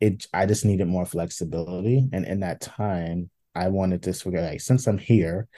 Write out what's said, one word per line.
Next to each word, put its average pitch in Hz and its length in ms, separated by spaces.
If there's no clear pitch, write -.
it, 104 320
I 95 120
just 107 200
needed 95 220
more 90 180
flexibility. 87 1040
And 92 140
in 98 160
that 87 200
time, 87 680
I 90 140
wanted 95 340
to 92 100
figure, 90 280
like, 80 200
since 127 240
I'm 104 120
here, 98 500